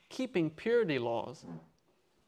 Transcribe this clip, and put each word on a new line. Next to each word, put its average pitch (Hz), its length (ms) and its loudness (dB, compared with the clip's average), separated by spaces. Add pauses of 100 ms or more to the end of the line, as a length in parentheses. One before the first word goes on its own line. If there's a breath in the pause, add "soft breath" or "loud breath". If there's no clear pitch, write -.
(100)
keeping 185 400 0
purity 208 480 2
laws. 117 480 -2 (800)